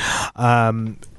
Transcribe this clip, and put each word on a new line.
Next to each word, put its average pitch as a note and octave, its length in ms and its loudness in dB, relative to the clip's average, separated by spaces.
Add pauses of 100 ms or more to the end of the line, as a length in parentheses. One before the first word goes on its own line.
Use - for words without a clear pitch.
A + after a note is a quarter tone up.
(360)
Um, A2+ 600 2 (220)